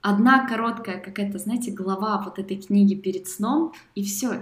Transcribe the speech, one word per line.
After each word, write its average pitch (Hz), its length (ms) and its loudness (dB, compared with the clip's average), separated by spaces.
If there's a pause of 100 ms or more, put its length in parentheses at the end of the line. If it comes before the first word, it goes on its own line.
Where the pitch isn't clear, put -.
одна 233 460 6
короткая 226 520 -4
какая-то, 202 380 -6
знаете, 240 320 -4
глава 196 540 -2
вот 185 140 -10
этой 190 180 -6
книги 202 380 6
перед - 340 -6
сном, 294 440 -2 (220)
и 202 80 -4
всё, 208 400 -4